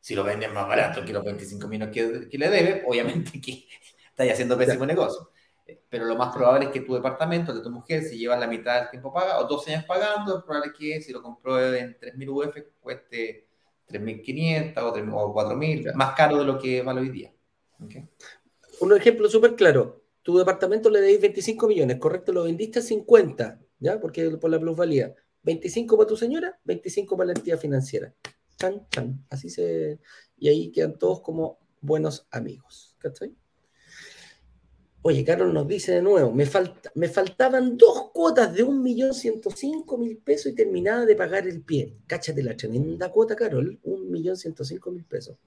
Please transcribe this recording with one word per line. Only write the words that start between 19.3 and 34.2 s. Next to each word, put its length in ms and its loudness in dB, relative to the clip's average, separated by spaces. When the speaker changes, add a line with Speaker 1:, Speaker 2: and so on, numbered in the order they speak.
Speaker 2:
súper 260 6
claro. 480 4
Tu 140 2
departamento 540 4
le 100 4
debes 220 6
veinticinco 440 0
millones, 320 2
correcto, 360 -2
lo 100 0
vendiste 360 -2
a 20 -6
cincuenta, 760 2
¿ya? 180 -2
Porque 340 -4
por 180 -2
la 100 2
plusvalía. 540 0
Veinticinco 540 0
para 100 6
tu 120 -2
señora, 460 -4
veinticinco 520 -4
para 120 0
la 40 -2
entidad 260 -2
financiera. 560 -4
Chan, 320 -4
chan. 400 -6
Así 180 -12
se, 520 -4
y 120 0
ahí 220 2
quedan 280 -2
todos 240 0
como 360 -6
buenos 500 -2
amigos. 680 -12
¿Cachai? 360 -10